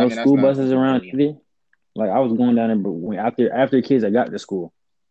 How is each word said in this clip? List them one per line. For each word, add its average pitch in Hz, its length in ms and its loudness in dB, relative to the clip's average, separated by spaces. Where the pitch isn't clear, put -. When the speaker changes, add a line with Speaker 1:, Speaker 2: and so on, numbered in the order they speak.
Speaker 1:
mean, 113 80 -2
that's 117 60 -6
Speaker 2:
school 139 160 4
Speaker 1:
not 131 40 2
Speaker 2:
buses 135 300 2
around 131 300 2
Speaker 1:
crazy. 135 220 -4
Speaker 2:
either. 147 140 -2
Like, 104 140 -2
I 107 100 0
was 120 140 0
going 120 220 2
down 113 140 2
there, 110 80 0
but 98 140 -4
when, 90 280 -8
after, 110 340 -2
after 131 280 0
kids, 127 220 0
I 101 60 0
got 117 220 0
to 101 80 -10
school. 87 340 -10